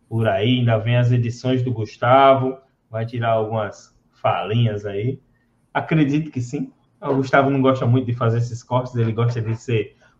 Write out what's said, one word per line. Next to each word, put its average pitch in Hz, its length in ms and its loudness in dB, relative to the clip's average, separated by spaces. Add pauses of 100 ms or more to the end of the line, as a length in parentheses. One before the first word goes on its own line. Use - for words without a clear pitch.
Por 113 180 -2
aí, 107 320 2
ainda 117 200 2
vem 117 180 0
as 120 160 2
edições 123 500 0
do 123 100 -2
Gustavo. 131 840 4 (360)
Vai 113 100 -4
tirar 117 260 -4
algumas 107 600 -2 (200)
falinhas 104 720 -2
aí. 107 320 -6 (540)
Acredito 151 580 0
que 127 100 -6
sim. - 320 -8 (280)
O 139 160 -2
Gustavo 135 340 2
não 139 100 0
gosta 127 260 2
muito 120 200 2
de 117 80 -4
fazer 113 240 0
esses - 240 -6
cortes. 123 320 -4
Ele 113 160 0
gosta 117 300 -2
de 113 160 -4
ser - 400 -4 (240)